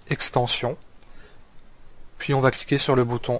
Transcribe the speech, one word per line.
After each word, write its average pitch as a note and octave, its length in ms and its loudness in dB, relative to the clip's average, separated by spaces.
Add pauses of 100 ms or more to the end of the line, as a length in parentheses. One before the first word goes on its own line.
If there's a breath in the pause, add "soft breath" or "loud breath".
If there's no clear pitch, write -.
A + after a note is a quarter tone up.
extension, - 680 0 (1400 soft breath)
puis - 160 -2
on C3+ 80 2
va C3 100 6
cliquer - 260 0
sur C3+ 200 2
le B2+ 80 4
bouton A#2+ 340 -2